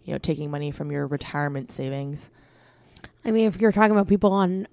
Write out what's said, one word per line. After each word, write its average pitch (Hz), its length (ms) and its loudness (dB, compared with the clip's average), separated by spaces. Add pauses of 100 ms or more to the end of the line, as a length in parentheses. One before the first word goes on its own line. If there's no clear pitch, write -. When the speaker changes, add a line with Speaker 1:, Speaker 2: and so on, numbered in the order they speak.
Speaker 1:
you - 80 -8
know, 139 60 -4
taking 151 340 -4
money 147 180 -6
from 147 220 -8
your 143 160 -2
retirement 143 640 -6
savings. 139 580 -8 (960)
Speaker 2:
I 226 80 -2
mean, 220 160 4
if 180 120 -2
you're 214 120 4
talking 208 180 4
about 202 160 4
people 196 260 4
on 190 400 0